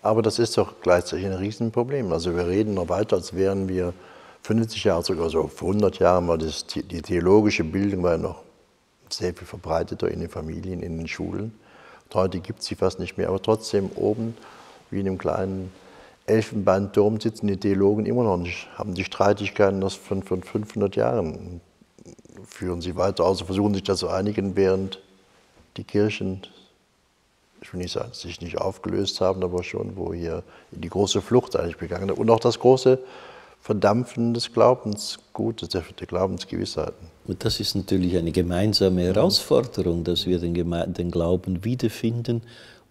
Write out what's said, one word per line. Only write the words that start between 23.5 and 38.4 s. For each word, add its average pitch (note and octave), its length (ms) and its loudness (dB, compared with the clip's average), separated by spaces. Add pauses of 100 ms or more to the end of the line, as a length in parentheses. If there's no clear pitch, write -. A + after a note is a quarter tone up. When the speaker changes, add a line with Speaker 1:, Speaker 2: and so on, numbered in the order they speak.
Speaker 1:
sich F#2+ 100 -2
da G2 100 2
zu F2+ 140 -2
einigen, G2 480 -2
während F#2+ 440 2 (760)
die G2+ 80 -10
Kirchen, G2+ 560 -2 (1200)
ich - 120 -20
will F2+ 100 -6
nicht F2+ 100 -6
sagen, - 220 -6
sich - 260 -12
nicht F2 180 -6
aufgelöst F#2+ 640 -2
haben, F#2+ 240 2
aber F2+ 180 -2
schon, G2 340 -6
wo F2 160 -4
hier E2+ 300 -4 (300)
die E2 160 -8
große G2 320 2
Flucht - 360 2
eigentlich E2+ 200 -2
begangen F2 340 -6
hat. - 80 -2
Und A2 120 4
auch A2+ 100 6
das - 180 2
große B2+ 400 6 (640)
Verdampfen A#2 720 2
des A#2 180 -4
Glaubensgutes, A2 1160 0
der, F2+ 120 -4 (160)
der - 80 -12
Glaubensgewissheiten. F#2 1000 -4 (180)
Speaker 2:
Und F#2+ 200 -4
das G#2+ 140 -2
ist - 140 -4
natürlich F#2 440 0
eine E2 120 -2
gemeinsame F#2 720 2